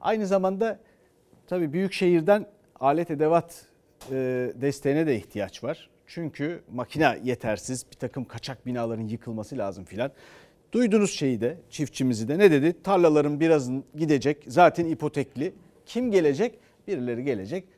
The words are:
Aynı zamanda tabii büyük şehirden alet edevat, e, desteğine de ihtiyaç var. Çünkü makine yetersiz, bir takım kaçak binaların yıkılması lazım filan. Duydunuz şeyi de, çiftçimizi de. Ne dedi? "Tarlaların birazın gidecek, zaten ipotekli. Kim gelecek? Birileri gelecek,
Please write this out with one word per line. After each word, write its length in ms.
Aynı 260
zamanda 520
tabii 260
büyük 200
şehirden 520
alet 320
edevat, 540
e, 440
desteğine 520
de 80
ihtiyaç 480
var. 260
Çünkü 640
makine 520
yetersiz, 680
bir 60
takım 280
kaçak 400
binaların 420
yıkılması 500
lazım 280
filan. 260
Duydunuz 400
şeyi 300
de, 160
çiftçimizi 580
de. 100
Ne 140
dedi? 320
"Tarlaların 560
birazın 460
gidecek, 520
zaten 380
ipotekli. 680
Kim 260
gelecek? 480
Birileri 360
gelecek, 400